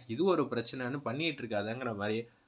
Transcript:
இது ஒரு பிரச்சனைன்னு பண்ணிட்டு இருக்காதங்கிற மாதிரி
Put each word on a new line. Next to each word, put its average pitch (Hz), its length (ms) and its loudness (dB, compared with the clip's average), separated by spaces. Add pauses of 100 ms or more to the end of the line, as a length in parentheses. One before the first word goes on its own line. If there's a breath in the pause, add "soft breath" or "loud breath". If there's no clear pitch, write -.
இது 120 180 0
ஒரு 170 200 6
பிரச்சனைன்னு 123 560 -2
பண்ணிட்டு 139 400 -2
இருக்காதங்கிற 117 540 -2
மாதிரி 104 240 0 (280 soft breath)